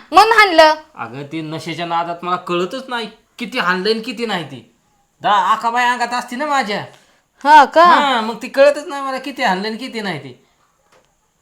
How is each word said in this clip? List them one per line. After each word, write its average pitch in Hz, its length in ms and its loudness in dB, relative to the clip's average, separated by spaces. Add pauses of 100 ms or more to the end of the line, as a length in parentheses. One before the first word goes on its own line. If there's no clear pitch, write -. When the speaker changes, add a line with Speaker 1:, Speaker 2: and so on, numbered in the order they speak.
(100)
Speaker 1:
म्हणून 427 280 6
हाणलं. 320 360 6 (200)
Speaker 2:
अगं, 117 280 -12
ती 160 180 -10
नशेच्या 156 460 -8
नादात 170 360 -4
मला 180 140 -2
कळतच 185 520 -4
नाही 233 220 -6 (280)
किती 240 200 -8
हाणलंय 185 340 0
आणि 226 100 -2
किती 233 240 -8
नाही 190 180 -6
ती. 131 300 -18 (480)
दा-, 190 200 2
आकाबाई 226 420 -2
अंगात 240 300 -2
असती 240 220 -8
ना 285 100 -6
माझ्या. 208 380 -4 (600)
Speaker 1:
हा 294 200 8
का? 320 200 4
Speaker 2:
हा, 285 360 4
मग 220 220 -8
ती 254 60 -14
कळतच 285 380 2
नाही 285 160 -10
मला 269 160 -6
किती 262 240 -10
हाणलंय 202 260 -2
आणि 220 100 -8
किती 226 220 -10
नाही 185 180 -8
ती. 131 260 -18 (960)